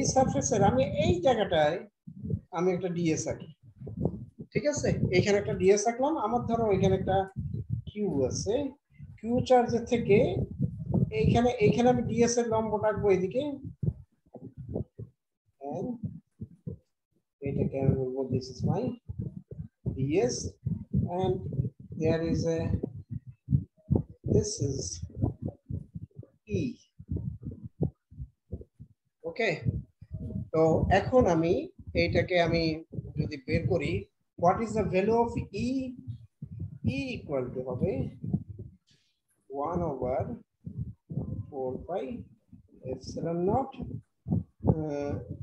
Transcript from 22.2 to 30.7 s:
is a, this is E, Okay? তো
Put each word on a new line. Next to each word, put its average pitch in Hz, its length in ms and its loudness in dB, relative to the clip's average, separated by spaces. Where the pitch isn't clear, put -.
is 165 80 0
a, - 20 -2
this - 180 4
is - 100 -4
E, - 20 0
Okay? 208 200 -2
তো 160 80 4